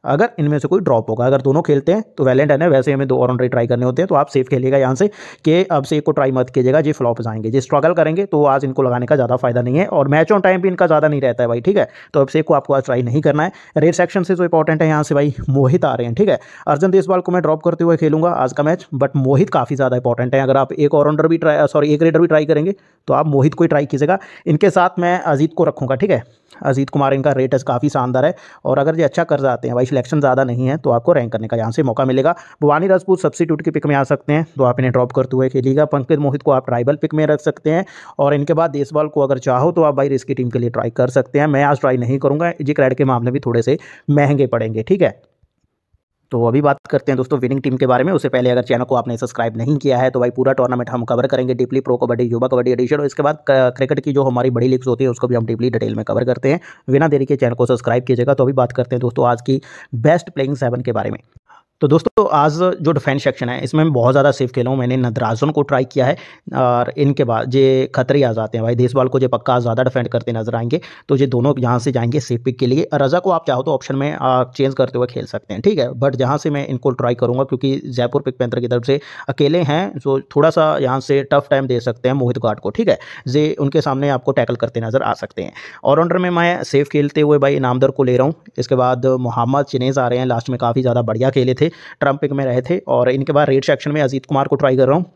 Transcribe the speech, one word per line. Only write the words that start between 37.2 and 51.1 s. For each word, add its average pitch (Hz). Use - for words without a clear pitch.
रख 147
सकते 151
हैं 180
और 143
इनके 147
बाद 160
देसवाल 147
को 147
अगर 135
चाहो 131
तो 170
आप 147
भाई 139
रिस्की 135
टीम 123
के 120
लिए 120
ट्राई 117
कर 123
सकते 135
हैं। 151
मैं 143
आज 143
ट्राई 131
नहीं 127
करूँगा, 151
जी 147
क्रैड 131
के 139
मामले 123
भी 135
थोड़े 117
से 135
महंगे 143
पड़ेंगे, 110
ठीक 185
है। 120
तो 120
अभी 123
बात 143
करते 143
हैं 131
दोस्तों 131
विनिंग 127
टीम 127
के 131
बारे 127
में। 180
उससे 156
पहले 127
अगर 123
चैनल 123
को 127
आपने 120
सब्सक्राइब 117
नहीं 135
किया 131
है 127
तो 123
भाई 123
पूरा 127
टूर्नामेंट 123
हम 120
कवर 123